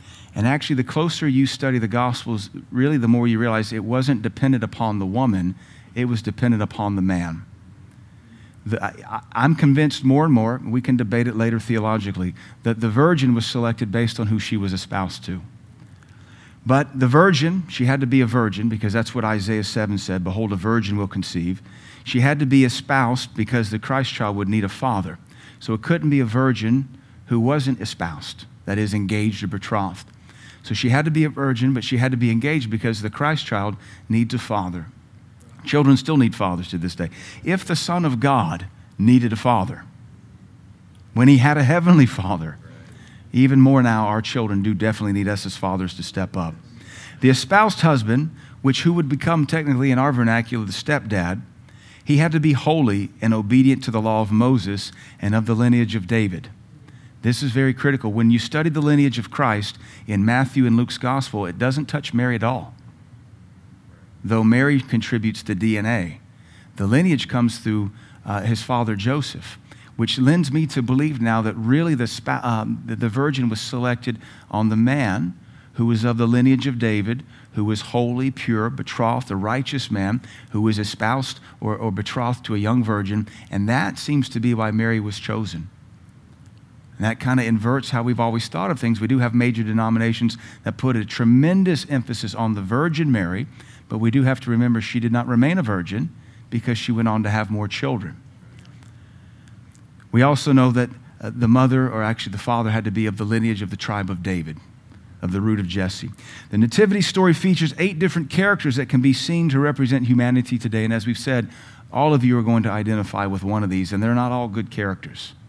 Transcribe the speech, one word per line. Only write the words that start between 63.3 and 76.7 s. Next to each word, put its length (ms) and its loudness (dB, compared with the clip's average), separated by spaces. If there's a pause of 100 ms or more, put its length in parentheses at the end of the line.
Though 220 2
Mary 360 4
contributes 640 -2
the 140 -4
D 200 0
N 100 -2
A, 340 -4 (560)
the 100 -2
lineage 400 2
comes 320 0
through, 320 -4 (340)
uh, 180 -4
his 200 -4
father 320 -2
Joseph, 640 -6 (380)
which 220 -2
lends 320 4
me 160 0
to 160 -4
believe 380 0
now 200 2
that 140 -2
really 400 2
the 140 -2
spa-, 340 -6
um, 420 -2
the, 120 -6
the 120 -2
virgin 400 -2
was 120 -4
selected 580 -4 (320)
on 180 0
the 60 0
man 640 0 (360)
who 120 0
was 160 0
of 140 0
the 100 2
lineage 400 4
of 140 -4